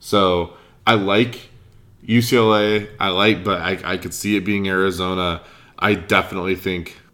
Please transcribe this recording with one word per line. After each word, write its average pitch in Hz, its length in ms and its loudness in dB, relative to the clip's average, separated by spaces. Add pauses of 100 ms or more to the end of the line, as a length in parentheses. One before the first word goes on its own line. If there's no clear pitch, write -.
So 90 540 0 (320)
I 117 80 4
like 104 540 0 (540)
U 117 200 2
C 117 140 2
L 110 200 6
A. 104 320 0 (100)
I 98 120 -2
like, 95 340 2
but 95 160 -2
I, 90 180 -2 (140)
I 95 60 -4
could 85 160 -12
see 104 220 -2
it 92 80 -2
being 101 220 -2
Arizona. 92 760 -2 (360)
I 104 160 2
definitely 92 640 -2
think 90 400 -6 (180)